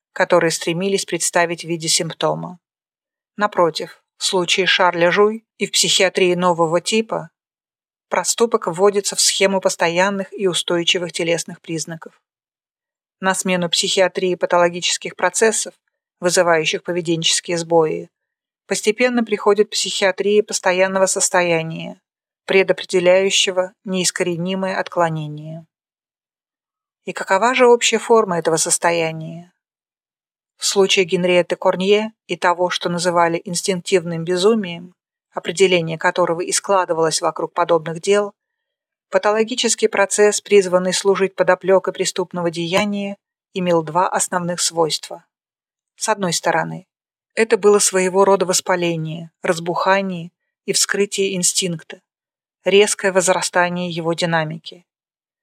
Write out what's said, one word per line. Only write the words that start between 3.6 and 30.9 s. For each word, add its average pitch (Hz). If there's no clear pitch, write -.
в -
случае 180
Шарля 175
Жуй 208
и 208
в -
психиатрии 185
нового 175
типа 175
проступок 220
вводится 196
в -
схему 196
постоянных 185
и 240
устойчивых 170
телесных 165
признаков. 165
На 190
смену 180
психиатрии 185
патологических 175
процессов, -
вызывающих 170
поведенческие 170
сбои, 165
постепенно 240
приходит 208
психиатрия 196
постоянного 190
состояния, 170
предопределяющего 185
неискоренимое 185
отклонение. 160
И 190
какова 208
же 254
общая 233
форма 214
этого 165
состояния? 165
В -
случае 190